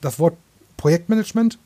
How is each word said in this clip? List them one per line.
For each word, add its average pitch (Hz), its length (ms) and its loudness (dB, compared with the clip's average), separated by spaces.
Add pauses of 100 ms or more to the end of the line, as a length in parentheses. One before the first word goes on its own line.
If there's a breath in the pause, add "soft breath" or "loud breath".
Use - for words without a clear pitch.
das 131 180 -6
Wort 165 160 2 (400)
Projektmanagement 214 920 0